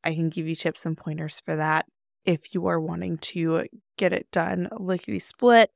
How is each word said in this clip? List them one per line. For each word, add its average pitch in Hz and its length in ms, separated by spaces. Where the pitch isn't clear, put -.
I 165 120
can 165 140
give 160 180
you 160 80
tips - 300
and 160 120
pointers 156 420
for - 160
that 156 300
if 170 280
you 175 140
are 170 120
wanting 170 380
to 165 480
get 180 160
it - 180
done 175 360
lickety 185 420
split 233 560